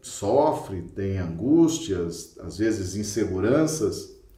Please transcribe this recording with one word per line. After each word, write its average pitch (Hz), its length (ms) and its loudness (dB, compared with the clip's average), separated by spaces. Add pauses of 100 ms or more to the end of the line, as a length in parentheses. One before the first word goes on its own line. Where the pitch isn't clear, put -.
sofre, 127 800 0
tem 95 360 -4
angústias, 92 1200 0
às 87 180 -12
vezes 101 380 0
inseguranças, 104 1200 0 (180)